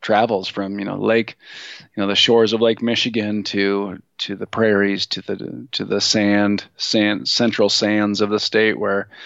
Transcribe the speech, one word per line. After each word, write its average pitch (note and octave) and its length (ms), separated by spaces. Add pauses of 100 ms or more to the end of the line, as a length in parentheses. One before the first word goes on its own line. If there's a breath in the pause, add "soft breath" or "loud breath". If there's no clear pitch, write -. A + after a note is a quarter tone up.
travels G#2+ 480
from, G2+ 300
you G2+ 60
know, G2 120
lake, A2 400 (600 loud breath)
you G#2+ 40
know, G2 60
the G2+ 80
shores A2+ 380
of A2+ 80
Lake A2+ 220
Michigan A2+ 600
to, G2 560 (180)
to - 180
the - 100
prairies, G2+ 600
to - 160
the, A#2 500
to - 120
the G2+ 160
sand, G#2 640 (120)
sand, G#2 520
central A2 400
sands G#2 520
of G#2 100
the G#2 100
state, A2 380
where, G2 300 (180 loud breath)